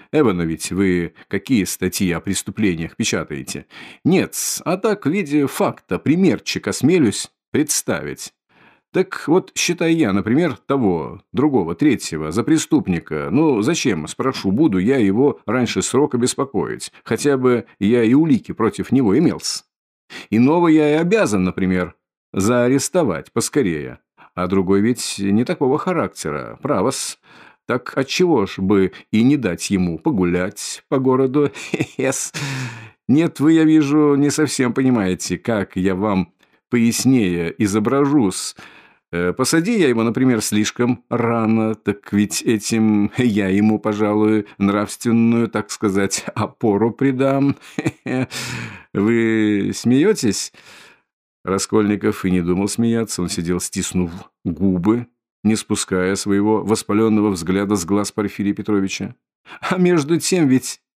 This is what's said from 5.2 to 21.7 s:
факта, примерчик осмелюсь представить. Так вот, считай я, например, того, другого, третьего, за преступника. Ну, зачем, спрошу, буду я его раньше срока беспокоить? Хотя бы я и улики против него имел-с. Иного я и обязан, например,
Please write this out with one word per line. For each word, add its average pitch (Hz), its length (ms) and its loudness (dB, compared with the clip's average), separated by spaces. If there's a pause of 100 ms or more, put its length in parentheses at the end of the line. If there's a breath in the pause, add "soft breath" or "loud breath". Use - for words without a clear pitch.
факта, - 500 -4
примерчик 147 680 0
осмелюсь 131 640 2 (180)
представить. 85 880 -4 (580 soft breath)
Так 185 340 -2
вот, 180 280 2
считай 165 400 0
я, 131 180 2
например, 117 420 0
того, 92 680 -2 (100)
другого, 117 400 0
третьего, 82 580 0
за 107 120 -2
преступника. 90 880 -2
Ну, 131 320 2
зачем, 113 440 -2
спрошу, 123 440 -4
буду 117 260 2
я 117 200 2
его 113 500 2
раньше 110 340 0
срока 135 380 0
беспокоить? 107 720 -4 (100)
Хотя 135 340 0
бы 127 280 2 (140)
я 117 240 4
и 113 100 4
улики 143 380 4
против 101 400 -2
него 120 260 4
имел-с. - 480 0 (640 loud breath)
Иного 151 380 4
я 156 240 4
и 156 100 2
обязан, 170 420 0
например, 90 520 -2 (400)